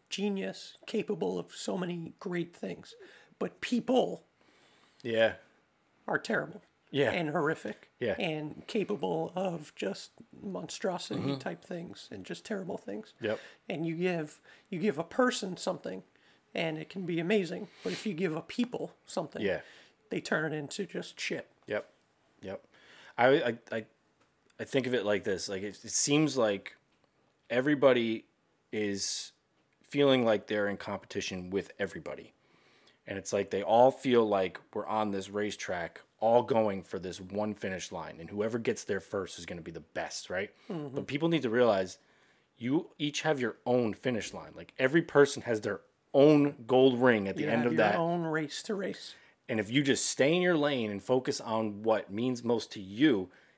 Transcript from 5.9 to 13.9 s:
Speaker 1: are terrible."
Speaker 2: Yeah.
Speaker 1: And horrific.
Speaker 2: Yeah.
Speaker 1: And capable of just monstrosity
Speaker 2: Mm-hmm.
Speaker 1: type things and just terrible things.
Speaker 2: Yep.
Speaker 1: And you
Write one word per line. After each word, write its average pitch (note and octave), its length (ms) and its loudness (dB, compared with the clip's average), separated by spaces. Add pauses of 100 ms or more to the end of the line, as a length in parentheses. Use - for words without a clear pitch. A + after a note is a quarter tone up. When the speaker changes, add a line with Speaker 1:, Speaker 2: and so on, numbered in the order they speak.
Speaker 1:
are E3 120 -2
terrible." F3 440 -4 (300)
Speaker 2:
Yeah. C3+ 180 2
Speaker 1:
And D#3+ 200 -2
horrific. D3+ 680 -4
Speaker 2:
Yeah. B2 200 0
Speaker 1:
And D#3 500 -6
capable F3 640 -2
of F3 400 -6
just - 380 -8 (280)
monstrosity F3+ 800 -6
Speaker 2:
Mm-hmm. C3+ 180 -2
Speaker 1:
type E3+ 260 -10
things F3 480 -12
and F#3+ 120 -12
just F3 200 -12
terrible F#3+ 340 -6
things. - 420 -12
Speaker 2:
Yep. D3+ 200 -2 (280)
Speaker 1:
And E3 160 -4
you E3 120 -2